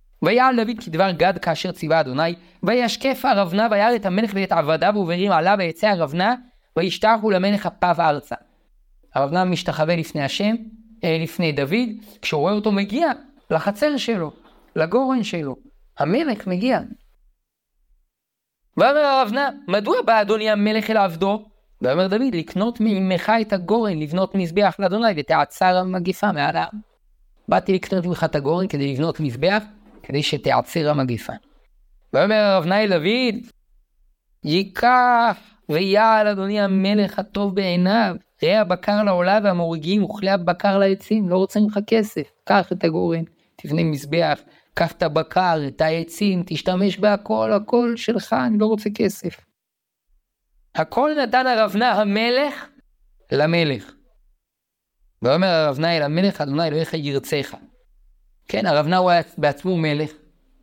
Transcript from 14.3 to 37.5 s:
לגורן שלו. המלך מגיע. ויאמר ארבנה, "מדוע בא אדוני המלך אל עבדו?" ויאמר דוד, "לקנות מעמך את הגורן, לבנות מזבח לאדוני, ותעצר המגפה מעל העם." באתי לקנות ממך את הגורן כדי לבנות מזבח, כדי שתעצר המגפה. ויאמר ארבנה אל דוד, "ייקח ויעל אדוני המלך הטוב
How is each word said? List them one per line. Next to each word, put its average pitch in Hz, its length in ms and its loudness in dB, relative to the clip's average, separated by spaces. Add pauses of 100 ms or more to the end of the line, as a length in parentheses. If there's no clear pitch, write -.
לגורן 233 480 0
שלו. 156 320 -6 (440)
המלך 208 480 -2
מגיע. 196 320 0 (2000)
ויאמר 277 440 4
ארבנה, 254 280 0 (180)
"מדוע 208 340 0
בא 220 200 4
אדוני 214 280 0
המלך 214 400 0
אל 220 80 2
עבדו?" 196 480 0 (360)
ויאמר 160 260 0
דוד, 226 280 0
"לקנות 185 440 -4
מעמך 190 520 0 (100)
את 208 120 -4
הגורן, 196 460 -2
לבנות 175 360 -4
מזבח 185 440 0
לאדוני, 202 380 0
ותעצר 160 600 0
המגפה 185 540 -2
מעל 156 260 -2
העם." 170 220 -6 (680)
באתי 185 260 0
לקנות 185 320 -2
ממך 175 180 -2
את 156 120 -2
הגורן 165 320 -2
כדי 139 260 -2
לבנות 156 260 -4
מזבח, 156 440 -2 (400)
כדי 143 200 -4
שתעצר 143 640 0
המגפה. 131 440 -2 (800)
ויאמר 202 420 4
ארבנה 190 280 2
אל 208 60 0
דוד, 208 460 0 (1080)
"ייקח 233 920 2 (320)
ויעל 208 580 2
אדוני 202 340 -2
המלך 196 580 0
הטוב 196 360 -4